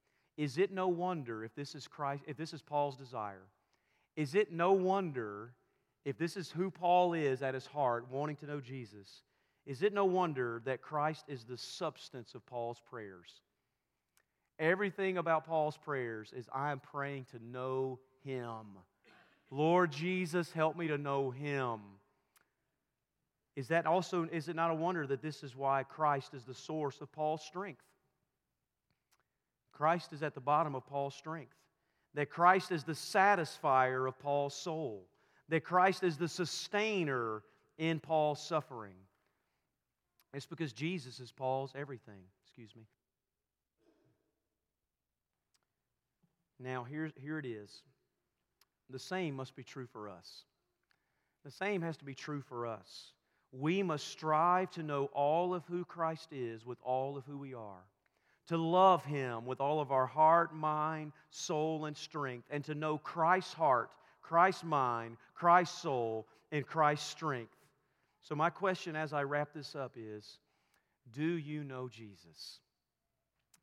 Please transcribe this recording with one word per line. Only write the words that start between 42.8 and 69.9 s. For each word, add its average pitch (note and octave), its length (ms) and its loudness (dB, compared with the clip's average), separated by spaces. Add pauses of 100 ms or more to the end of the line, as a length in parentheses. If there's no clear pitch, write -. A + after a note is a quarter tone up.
Now, B2+ 280 -6
here, D3+ 320 -6
here D3+ 200 -8
it D3 80 -8
is. G#2+ 380 -10 (1080)
The C3 100 -12
same F3 360 -4
must C3 200 -8
be C3 80 -16
true B2+ 240 -12
for G#2+ 200 -12
us. - 380 -18 (960)
The C#3 80 -16
same F#3+ 300 -2
has E3 160 -4
to C#3+ 80 -18
be C3+ 100 -10
true D3 260 -6
for A#2+ 240 -6
us. - 480 -10 (400)
We D#3 300 2
must D#3 240 -2
strive F3 640 4
to E3+ 120 -8
know C#3+ 240 0
all E3 460 2
of F3 120 -6
who F3 180 -4
Christ D#3+ 480 -4
is A#2 340 -6
with B2 180 -10
all C3 340 -2
of C3 80 -12
who C#3+ 120 -12
we C#3 160 -10
are. G#2 300 -14 (640)
To E3 100 2
love F3 460 8
him C3 420 -4
with B2+ 140 -4
all D3 220 2
of C3+ 100 -2
our C3 160 6
heart, D#3 460 6
mind, D#3 580 -2 (200)
soul, D#3 540 -2
and D3+ 120 -6
strength. B2+ 520 -6
And D3 160 -4
to D3+ 100 -4
know D3+ 220 -2
Christ's E3+ 560 2
heart, C3 380 4 (300)
Christ's E3+ 420 6
mind, A#2+ 540 0 (160)
Christ's F3 480 6
soul, A#2 460 -2 (240)
and D3 140 -2
Christ's D3+ 440 2
strength. C3 480 -6 (640)
So - 140 -6
my D#3+ 140 4
question F3+ 460 -2
as D#3 180 -2
I D3 100 0
wrap D3 280 -2
this D3 240 -12
up C3 220 -8